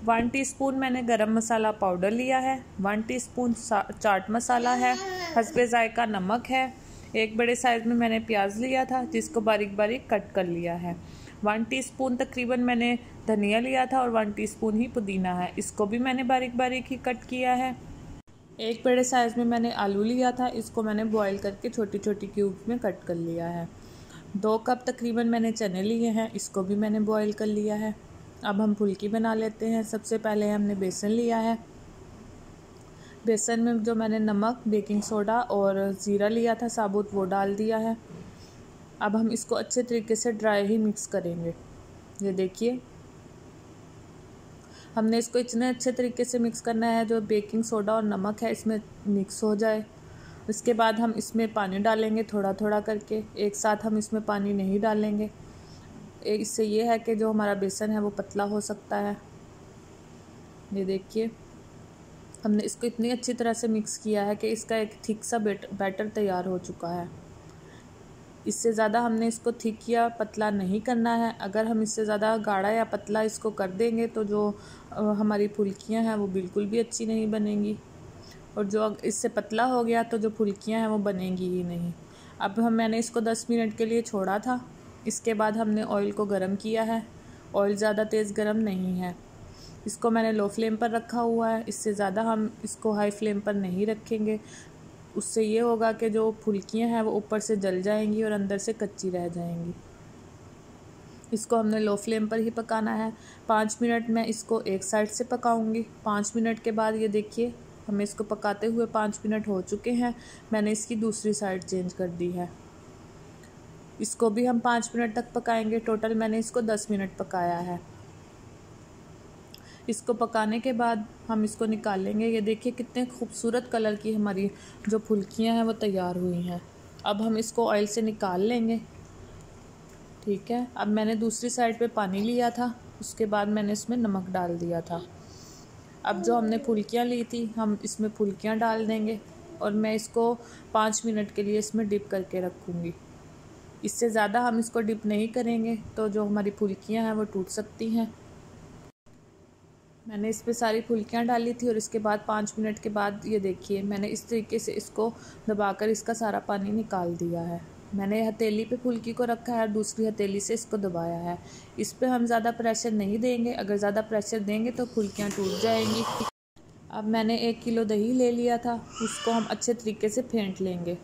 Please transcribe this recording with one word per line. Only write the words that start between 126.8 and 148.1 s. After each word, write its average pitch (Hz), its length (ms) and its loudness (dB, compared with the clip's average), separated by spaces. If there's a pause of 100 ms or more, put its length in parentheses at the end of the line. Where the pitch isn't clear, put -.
अब 208 160 0
हम 220 160 2
इसको 226 300 0
ऑयल 208 200 4
से 208 140 -2
निकाल 214 400 0
लेंगे। 226 380 2 (1500)
ठीक 202 260 -2
है, 247 160 0 (100)
अब 208 100 0
मैंने 214 280 2
दूसरी 226 340 0
side 233 300 0
पे 233 80 2
पानी 202 340 0
लिया 240 280 2
था, 240 240 -2 (280)
उसके - 240 -2
बाद 208 220 2
मैंने 208 260 2
इसमें 233 240 -2
नमक 190 320 0
डाल 180 280 0
दिया 170 240 -2
था। 170 200 -6 (1040)
अब 202 160 0
जो 233 140 4
हमने 226 220 2
फुल्कियाँ 226 480 0
ली 240 180 0
थी, 233 220 -4 (120)
हम 214 260 2
इसमें 214 260 -2
फुल्कियाँ 214 480 0
डाल 220 300 2
देंगे 220 320 0 (420)
और 208 120 0
मैं 214 220 2
इसको 233 380 2 (400)
पाँच 220 320 2
मिनट 214 260 0
के 208 120 -2
लिए 208 160 2
इसमें 214 300 0
dip 202 220 0
करके 185 300 -2
रखूँगी। 175 520 -6 (920)
इससे 233 240 0
ज़्यादा 214 320 4
हम 240 180 2
इसको 233 200 0
डिप 220 260 0
नहीं 208 220 2
करेंगे, 233 480 0 (220)
तो 220 120 0
जो 214 160 0
हमारी 208 260 2
फुल्कियाँ 208 540 0
हैं, 220 80 0
वो 214 100 2
टूट 196 240 -4
सकती 214 420 -6
हैं। 226 240 0 (1900)